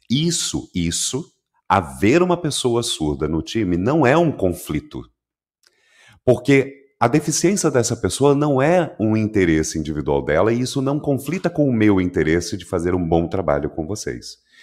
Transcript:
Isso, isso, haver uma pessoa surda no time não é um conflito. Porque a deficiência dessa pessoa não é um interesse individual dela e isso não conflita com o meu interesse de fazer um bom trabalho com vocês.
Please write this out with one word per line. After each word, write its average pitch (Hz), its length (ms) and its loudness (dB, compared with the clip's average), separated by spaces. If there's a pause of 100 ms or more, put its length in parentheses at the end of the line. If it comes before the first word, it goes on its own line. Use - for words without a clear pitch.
Isso, 165 680 -2
isso, 90 500 -4 (420)
haver 95 540 2
uma 175 160 2
pessoa 127 460 -2
surda 76 440 -2
no 80 140 -2
time 92 340 -2
não 127 300 2
é 135 100 6
um 165 160 2
conflito. 80 720 -4 (1200)
Porque 135 520 4 (240)
a 117 80 4
deficiência 156 640 0
dessa 120 260 0
pessoa 135 380 2
não 143 260 0
é 165 380 2
um 110 180 2
interesse 90 600 2
individual 73 440 -2
dela 90 300 2
e 123 80 -2
isso 127 180 -4
não 139 200 -2
conflita 147 500 -4
com 151 180 0
o 127 60 0
meu 107 260 4
interesse 87 560 0
de 87 100 -12
fazer 90 280 -2
um 92 100 -2
bom 85 240 0
trabalho 73 440 -2
com 80 160 -8
vocês. 64 500 -10 (260)